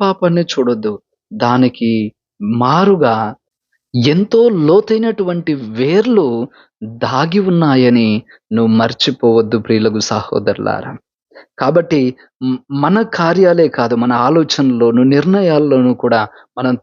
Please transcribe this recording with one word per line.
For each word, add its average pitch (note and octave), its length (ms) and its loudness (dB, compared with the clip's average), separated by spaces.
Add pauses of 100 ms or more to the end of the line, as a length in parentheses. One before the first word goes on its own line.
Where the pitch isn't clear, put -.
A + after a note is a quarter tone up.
పాపాన్నే F3 500 0
చూడొద్దు, A2+ 400 -2 (520)
దానికి B2 480 0 (680)
మారుగా D3+ 520 2 (960)
ఎంతో G#3 300 2 (240)
లోతైనటువంటి G3 880 0 (240)
వేర్లు F#3+ 480 0 (800)
దాగి D#3 340 0 (120)
ఉన్నాయని B2+ 560 2 (460)
నువ్వు A2+ 180 2 (100)
మర్చిపోవద్దు, A#2 840 0
ప్రియులకు G#2+ 460 0
సహోదరులారా. G#2 840 -4 (680)
కాబట్టి D#3 400 0 (460)
మ్-, B2+ 140 -2 (220)
మన F3 140 2 (220)
కార్యాలే F3 480 2 (120)
కాదు, A#2+ 240 0
మన B2 100 0 (140)
ఆలోచనల్లోనూ, B2+ 760 2 (120)
నిర్ణయాల్లోనూ D3 800 2 (120)
కూడా A#2 160 2 (380)
మనం B2+ 240 -2